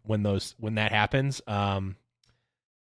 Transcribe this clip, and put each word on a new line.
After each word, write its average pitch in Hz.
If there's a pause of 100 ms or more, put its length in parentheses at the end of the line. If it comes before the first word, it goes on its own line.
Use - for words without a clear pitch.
when 107
those, 101
when 110
that 107
happens. 135
Um, 98 (1000)